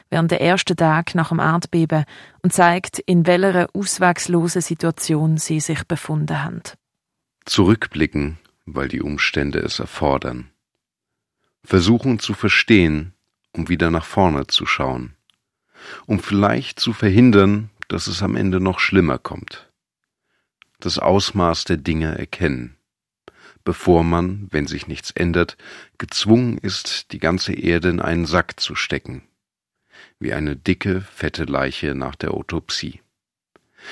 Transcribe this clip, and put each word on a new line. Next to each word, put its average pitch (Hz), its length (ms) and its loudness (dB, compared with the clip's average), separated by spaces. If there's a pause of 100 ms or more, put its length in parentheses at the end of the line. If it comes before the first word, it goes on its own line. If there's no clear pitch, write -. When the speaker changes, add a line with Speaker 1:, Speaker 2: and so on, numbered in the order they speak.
Speaker 1:
während 165 220 0
der - 100 0
ersten 180 340 2
Tage 160 380 2
nach 165 160 0
dem 165 80 0
Erdbeben 160 680 0 (360)
und 180 100 2
zeigt, 175 460 2
in 175 300 2
welcher 180 480 4
ausweglosen 175 880 0
Situation 160 760 0
sie 156 220 -2
sich 151 240 -4
befunden 151 600 -4
haben. 170 200 -8 (840)
Speaker 2:
Zurückblicken, 78 960 0 (260)
weil 69 220 -6
die - 160 -6
Umstände 73 560 -2
es 76 180 -6
erfordern. 64 720 -2 (1120)
Versuchen 110 540 2
zu - 160 -6
verstehen, 90 800 2 (380)
um 85 180 -6
wieder 85 220 0
nach 82 140 -2
vorne 80 420 2
zu - 180 -2
schauen. 64 500 -4 (920)
Um 101 120 0
vielleicht 104 600 -2
zu 123 120 0
verhindern, 104 800 6 (180)
dass - 180 -6
es 92 160 -6
am 101 140 0
Ende 92 240 0
noch 92 180 0
schlimmer 85 400 4
kommt. - 500 -14 (1120)
Das 90 200 -4
Ausmaß 90 640 2
der 87 140 -2
Dinge 78 420 -4
erkennen, 64 580 -6 (840)
bevor 87 400 2
man, 90 480 -2
wenn 73 160 -2
sich 73 180 -8
nichts - 240 -12
ändert, 87 480 0 (400)
gezwungen 117 600 2
ist, - 540 -8
die - 40 -10
ganze 90 360 -2
Erde 85 360 0
in 85 100 0
einen 85 280 -2
Sack 82 320 0
zu - 160 -8
stecken. - 480 -6 (960)
Wie - 140 -6
eine 76 220 -4
dicke, 92 460 -2
fette 80 440 -6
Leiche 67 500 -4
nach 67 180 -8
der - 220 -6
Autopsie. - 640 -8 (920)